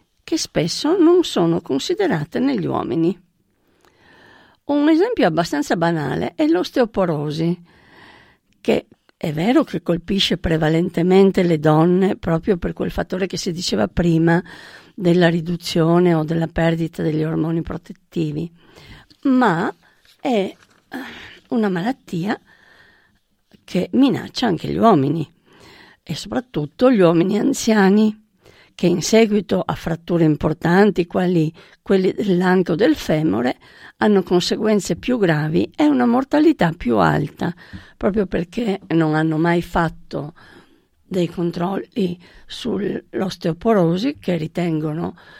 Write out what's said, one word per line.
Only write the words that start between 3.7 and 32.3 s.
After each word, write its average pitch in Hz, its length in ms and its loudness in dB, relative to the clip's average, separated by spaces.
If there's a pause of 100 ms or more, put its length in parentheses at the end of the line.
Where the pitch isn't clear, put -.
Un 294 240 0
esempio 330 360 2
abbastanza 180 520 0
banale 165 580 -2
è 302 140 0
l'osteoporosi, 175 1120 -2 (960)
che - 260 -2 (300)
è 165 160 -6
vero 220 300 2
che - 200 -6
colpisce 175 540 -2
prevalentemente 175 1080 2
le 170 160 0
donne 175 560 2
proprio 165 400 -2
per 170 160 -6
quel 175 180 -6
fattore 185 380 -4
che 175 80 -10
si - 160 -6
diceva 190 340 -4
prima 170 560 2 (540)
della 175 320 4
riduzione 170 840 0
o 156 120 2
della 165 240 -2
perdita 165 560 -4
degli 160 180 -2
ormoni 160 400 -2
protettivi, 165 880 -8 (720)
ma 247 500 0 (480)
è, - 80 -4
eh, 208 280 -2 (920)
una 220 180 0
malattia 190 680 -6 (1300)
che 175 300 -4
minaccia 233 560 0
anche 160 180 -4
gli 143 100 -4
uomini, 160 560 0 (680)
e 160 140 -10
soprattutto 214 760 -2
gli 226 100 4
uomini 175 380 4
anziani, 214 880 2 (520)
che - 100 0
in 175 140 0
seguito 208 640 2
a 156 100 -4
fratture 170 500 -2
importanti, 170 800 2
quali 175 460 0 (280)
quelle 190 320 0
dell'anca 185 600 2